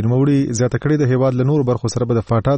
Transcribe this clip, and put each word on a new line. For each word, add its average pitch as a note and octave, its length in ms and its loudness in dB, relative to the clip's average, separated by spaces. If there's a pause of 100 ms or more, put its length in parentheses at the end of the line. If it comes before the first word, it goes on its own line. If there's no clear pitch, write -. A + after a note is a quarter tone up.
نوموړي C3+ 320 2 (200)
زیاته B2 240 -2
کړې، D3+ 180 0
د C#3+ 40 2 (100)
هیواد B2+ 260 0
له B2+ 120 2
نورو C#3+ 180 0
برخو A#2 240 -2
سره A#2 160 -2
به A#2 80 2
د A2 140 -4
فاټا A2+ 260 0